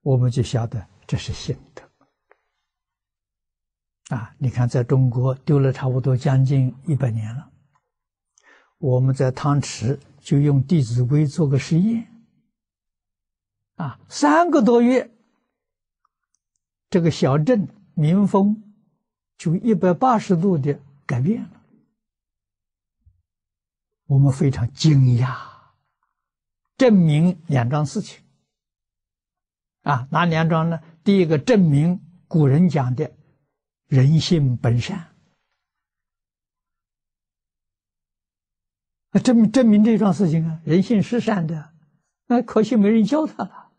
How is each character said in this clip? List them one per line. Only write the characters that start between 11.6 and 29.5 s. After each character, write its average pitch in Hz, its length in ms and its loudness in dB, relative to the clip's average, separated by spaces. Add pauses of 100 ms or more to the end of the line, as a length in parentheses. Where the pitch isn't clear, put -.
验。 226 340 -2 (1600)
啊， 143 220 -10 (120)
三 311 400 2
个 294 100 4
多 240 220 4
月， 247 280 0 (1800)
这 180 100 0
个 165 100 2
小 143 280 0
镇 196 280 0 (280)
民 175 320 2
风 208 480 0 (640)
就 165 180 -2
一 220 180 0
百 180 200 0
八 254 240 0
十 180 180 0
度 175 220 0
的 139 200 -4 (280)
改 127 160 -4
变 220 200 -2
了， - 220 -20 (2500)
我 135 140 0
们 139 120 4
非 139 200 0
常 120 240 -4
惊 135 420 2
讶， - 560 -8 (1120)
证 247 100 4
明 170 540 2
两 123 240 -2
桩 151 160 -2
事 196 160 -8
情。 - 220 -18 (1600)